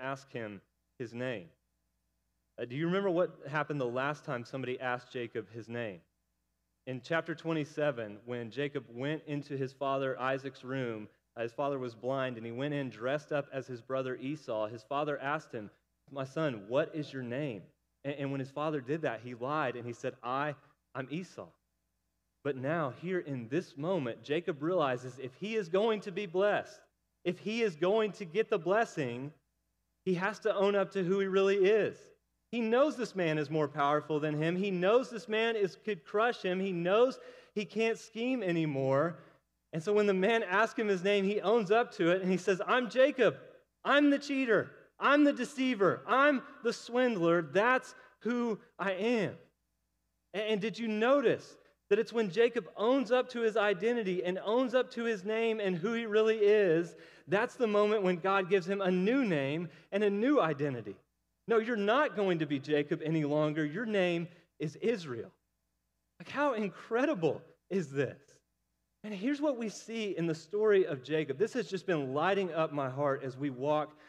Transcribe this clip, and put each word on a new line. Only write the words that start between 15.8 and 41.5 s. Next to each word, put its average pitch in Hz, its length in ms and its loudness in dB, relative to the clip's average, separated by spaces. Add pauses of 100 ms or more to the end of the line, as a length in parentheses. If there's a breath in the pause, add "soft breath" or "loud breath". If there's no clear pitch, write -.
"My 139 140 -8
son, 135 420 -4
what 147 280 0
is 147 180 -8
your 131 100 -6
name?" 120 400 -6 (400)
And, 143 120 -6
and 139 160 -6
when 139 80 -4
his 135 120 -8
father 151 300 -4
did 147 200 -4
that, 113 220 -4
he 123 100 -12
lied, 127 420 -2
and 120 80 -10
he 120 100 -8
said, 127 280 -6
"I, 139 320 -4 (400 soft breath)
I'm 131 160 -8
Esau." 143 380 -10 (960)
But 143 120 -4
now, 135 460 -2
here 180 180 -4
in 127 280 -6
this 151 280 -4
moment, 139 460 -4
Jacob 151 400 -4
realizes 131 560 0
if 127 220 -12
he 220 160 -4
is 196 140 -2
going 208 320 2
to 202 100 -10
be 202 160 -6
blessed, 185 520 0 (460)
if 180 140 -2
he 226 240 -2
is 190 140 0
going 202 340 2
to 202 140 -10
get 208 260 -2
the 208 80 2
blessing, 151 720 -2 (760)
he 190 100 2
has 202 260 -2
to 208 120 2
own 202 220 2
up 196 160 0
to 190 120 -2
who 190 160 2
he 196 60 2
really 196 400 4
is. 190 320 2 (540)
He 233 100 -2
knows 240 340 2
this 220 200 -6
man 160 240 2
is 143 100 -2
more 156 180 0
powerful 147 520 0
than 151 180 -2
him. 165 180 0
He 202 140 -2
knows 190 400 2
this 220 180 -12
man 226 280 0
is, 202 280 0
could 202 220 -6
crush 220 380 0
him. 185 160 0
He 196 120 -2
knows 196 460 2 (380 loud breath)
he 208 100 -4
can't 226 320 -2
scheme 240 460 -4
anymore. 156 720 2 (560 loud breath)
And 160 100 -4
so 208 80 -2
when 208 140 4
the 202 80 4
man 214 300 4
asks 202 360 2
him 214 80 0
his 185 160 2
name, 202 220 4
he 196 160 0
owns 202 300 2